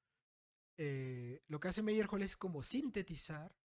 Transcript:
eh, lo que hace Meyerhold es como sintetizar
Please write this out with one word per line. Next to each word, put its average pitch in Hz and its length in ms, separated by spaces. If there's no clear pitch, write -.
eh, 131 720
lo 151 120
que 185 80
hace 208 160
Meyerhold 214 400
es 190 120
como 170 280
sintetizar 185 920